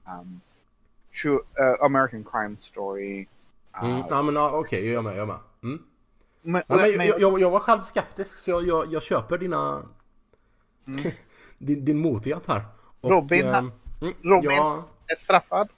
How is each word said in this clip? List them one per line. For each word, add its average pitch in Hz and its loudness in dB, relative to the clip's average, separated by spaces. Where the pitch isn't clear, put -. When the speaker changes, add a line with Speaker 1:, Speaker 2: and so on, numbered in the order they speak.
Speaker 1:
ehm, 90 -16
True, 143 0
eh, 131 2
American 131 0
Crime 104 -6
Story, 98 -8
Speaker 2:
Mm, 120 -2
Speaker 1:
eh, 127 -4
Speaker 2:
ja, 139 0
men, 147 0
ja, 147 2
okej, 120 -4
jag 120 -2
är - -2
med, 107 -6
jag 98 -6
är 107 -6
med. 95 -8
Mm. 143 -8
Speaker 1:
Men, 175 -2
Speaker 2:
Ja, - 4
men 202 4
Speaker 1:
men 175 2
Speaker 2:
jag, 208 2
jag, 190 6
jag 185 6
var 175 4
själv - 2
skeptisk, - -6
så - -4
jag, 175 0
jag, 160 0
jag 156 -4
köper 165 -2
dina, 147 -4
Speaker 1:
Mm. 135 -8
Speaker 2:
<laughs> - -20
din, 143 -2
din 151 2
motighet 147 -2
här. 107 -2
Och, - 0
Speaker 1:
Robin, 175 4
Speaker 2:
ehm, 127 0
mm, 170 -6
Speaker 1:
Robin 170 4
Speaker 2:
ja. 151 0
Speaker 1:
är 165 -4
straffad 190 2